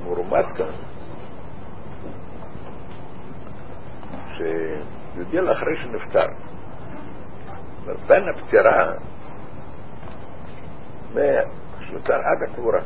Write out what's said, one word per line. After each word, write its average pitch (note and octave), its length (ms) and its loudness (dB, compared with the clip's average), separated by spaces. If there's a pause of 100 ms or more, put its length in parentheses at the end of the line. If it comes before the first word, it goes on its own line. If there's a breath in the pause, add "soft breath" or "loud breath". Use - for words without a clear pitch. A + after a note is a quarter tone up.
מורמד F2 420 2 (120)
כאן, F2 160 0 (3750)
שיהודי E2 1120 0
אחרי - 300 2
שנפטר, - 440 2 (1800)
בין F3+ 220 8
הפטירה, G2 640 8 (2250)
מה-, - 760 2
שנפטר - 260 0
עד - 360 2
הקבורה A2 360 2